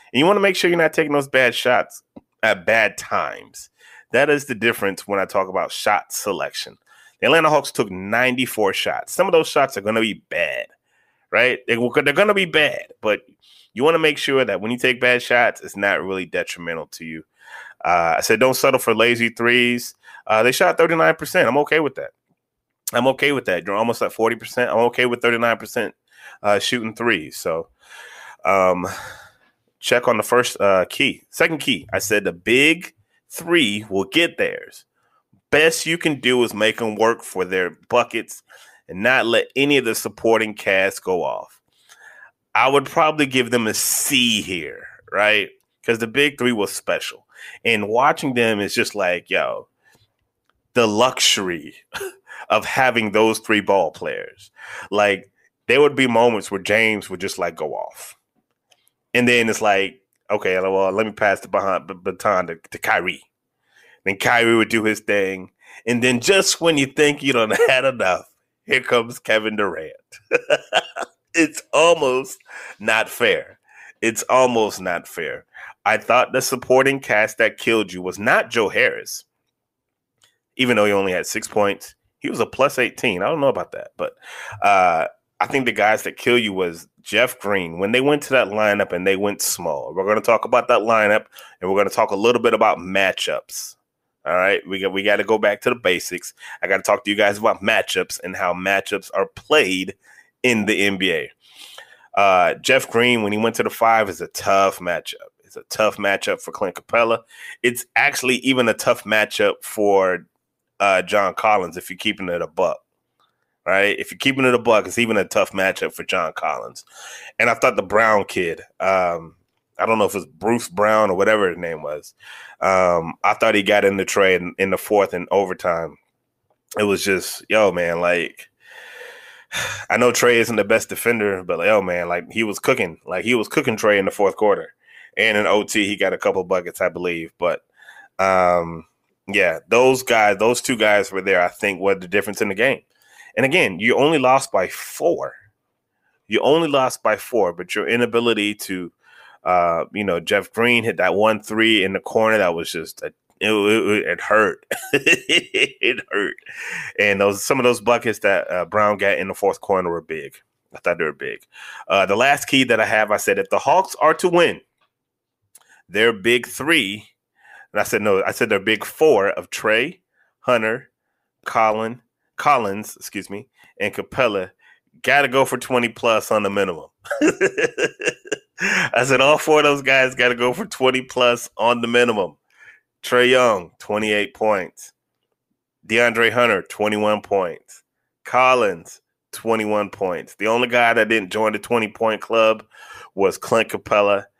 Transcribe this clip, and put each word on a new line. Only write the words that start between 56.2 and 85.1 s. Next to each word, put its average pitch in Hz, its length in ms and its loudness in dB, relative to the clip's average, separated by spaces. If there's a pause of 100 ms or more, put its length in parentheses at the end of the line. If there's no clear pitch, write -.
where 95 120 -6
James 107 480 0
would 90 120 -10
just, 95 160 -8
like, 87 180 -4
go 76 200 -8
off. - 420 -14 (960)
And 120 140 2
then 120 220 4
it's 107 120 -2
like, 98 400 0 (280)
"Okay, 92 300 -2
well, 95 320 0
let 107 140 0
me 107 60 -6
pass 101 280 0
the - 80 -16
behind, 95 400 -2
b-, 95 60 -12
baton 92 540 -2
to, 82 80 -10
to - 220 -18
Kyrie." 92 460 -4 (800)
Then 98 140 -4
Kyrie 117 380 4
would 110 140 2
do 113 140 0
his 107 180 0
thing. 95 500 -2 (340)
And 120 160 0
then 123 200 2
just 190 400 2
when 165 160 2
you 135 100 0
think 147 340 2
you 139 120 0
don't 113 180 2
<laughs> - 180 2
had 131 160 2
enough, 101 400 0 (400)
here 127 160 0
comes 120 380 0
Kevin 107 380 0
Durant. 80 360 -4 (380)
<laughs> 160 100 0 (920)
It's 156 280 0 (100)
almost 135 680 2 (400)
not 110 300 0
fair. 98 500 -2 (420)
It's 110 220 -2
almost 120 580 2
not 90 260 -6
fair. - 380 -10 (400)
I 107 120 2
thought 113 360 2
the 127 80 0
supporting 135 580 2
cast 110 380 0
that 110 220 0
killed 107 340 0
you 90 80 -10
was 90 160 -8
not 131 320 0
Joe 113 200 0
Harris, 101 540 -2 (1300)
even 123 200 0
though 104 100 4
he 104 60 2
only 98 200 0
had 85 160 -4
six - 200 -8
points. 101 460 -4 (280)
He - 100 -6
was 165 80 -4
a 110 80 -2
plus 139 320 0
eighteen. 104 420 -2
I 104 60 0
don't 156 120 -2
know 139 100 2
about 92 240 -4
that, - 240 -14
but, - 180 -6 (480)
uh, 90 420 4 (340)